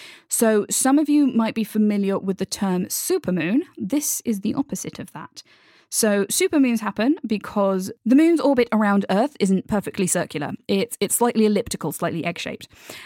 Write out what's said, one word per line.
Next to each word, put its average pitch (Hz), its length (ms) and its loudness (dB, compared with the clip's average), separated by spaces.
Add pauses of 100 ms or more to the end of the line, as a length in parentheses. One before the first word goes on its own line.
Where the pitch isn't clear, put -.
(280)
So 220 400 2
some 269 300 2
of 302 100 2
you 294 200 4
might 226 260 0
be 220 100 -2
familiar 208 540 0
with 190 180 -4
the - 80 -6
term 185 420 -2
supermoon. 185 760 -2 (180)
This 269 480 -4
is 208 160 -2
the 208 100 -2
opposite - 460 -6
of - 140 -14
that. - 300 -16 (460)
So 202 380 0
supermoons 269 540 2
happen 214 360 0 (100)
because 196 640 -2 (140)
the 240 120 6
moon's 320 240 6
orbit 254 300 2
around 202 380 2
Earth 214 320 0
isn't 190 260 2
perfectly 196 400 -2
circular. 151 460 -4 (160)
It's, 196 320 -2
it's - 140 0
slightly 233 320 2
elliptical, 190 460 -2
slightly 170 300 -4
egg-shaped. - 460 -8 (380)